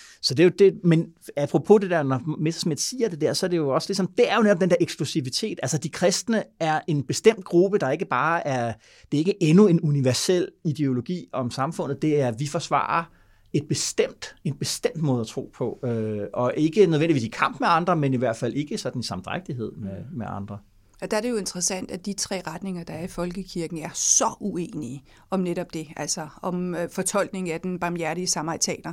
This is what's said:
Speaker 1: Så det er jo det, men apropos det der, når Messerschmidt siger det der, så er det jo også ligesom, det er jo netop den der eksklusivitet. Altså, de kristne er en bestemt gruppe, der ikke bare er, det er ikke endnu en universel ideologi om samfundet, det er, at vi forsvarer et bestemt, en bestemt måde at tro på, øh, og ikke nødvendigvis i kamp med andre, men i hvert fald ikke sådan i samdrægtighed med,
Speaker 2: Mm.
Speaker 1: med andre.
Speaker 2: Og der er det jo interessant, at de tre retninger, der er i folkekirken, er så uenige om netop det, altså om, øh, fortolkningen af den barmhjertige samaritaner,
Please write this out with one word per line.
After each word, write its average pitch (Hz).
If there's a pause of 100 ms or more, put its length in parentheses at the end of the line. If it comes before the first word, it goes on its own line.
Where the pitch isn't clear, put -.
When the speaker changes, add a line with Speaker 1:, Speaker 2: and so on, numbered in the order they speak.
(220)
Speaker 1:
Så -
det 143
er -
jo 175
det, 190
men 165 (300)
apropos 160
det 190
der, 165
når 135
Messerschmidt 156
siger 240
det 165
der, 139
så 185
er 180
det 180
jo 151
også 139
ligesom, 190 (100)
det 208
er 196
jo 226
netop 202
den 185
der 175
eksklusivitet. 165
Altså, 139
de 160
kristne 185 (160)
er 156
en 147
bestemt 220
gruppe, 185
der 131
ikke 165
bare 151
er, 123 (400)
det 147
er -
ikke 175
endnu 175
en 170
universel 147 (160)
ideologi 143
om 120
samfundet, 139
det 151
er, 131
at 113
vi 147
forsvarer 156 (480)
et -
bestemt, - (100)
en 143
bestemt -
måde 131
at 110
tro -
på, 120
øh, 110 (140)
og 123
ikke 160
nødvendigvis 156
i 110
kamp -
med 240
andre, 170
men 139
i -
hvert 117
fald -
ikke 147
sådan 123
i 110
samdrægtighed 110
med, 95
Speaker 2:
Mm. 170
Speaker 1:
med 104
andre. 101 (440)
Speaker 2:
Og 180
der 220
er 214
det 240
jo 233
interessant, 185
at 180
de 202
tre 190
retninger, 175
der -
er 160
i 175
folkekirken, 175
er 156
så -
uenige 165 (260)
om 190
netop 175
det, 156 (100)
altså 151 (140)
om, 180
øh, 170
fortolkningen 185
af 165
den 180
barmhjertige 170
samaritaner, 165